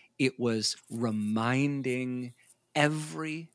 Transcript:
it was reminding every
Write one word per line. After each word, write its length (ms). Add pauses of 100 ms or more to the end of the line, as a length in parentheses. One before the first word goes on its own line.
(200)
it 200
was 380 (120)
reminding 1400 (420)
every 800